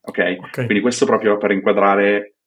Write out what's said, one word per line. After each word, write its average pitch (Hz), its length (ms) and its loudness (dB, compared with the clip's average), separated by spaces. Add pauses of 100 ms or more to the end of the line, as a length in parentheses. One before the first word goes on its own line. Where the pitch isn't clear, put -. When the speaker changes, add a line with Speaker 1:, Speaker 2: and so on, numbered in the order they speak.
Speaker 1:
Ok? 90 380 -4
Speaker 2:
Ok. - 160 -18
Speaker 1:
Quindi 113 260 -2
questo 123 240 0
proprio 107 320 2
per 104 140 -2
inquadrare 101 840 0 (100)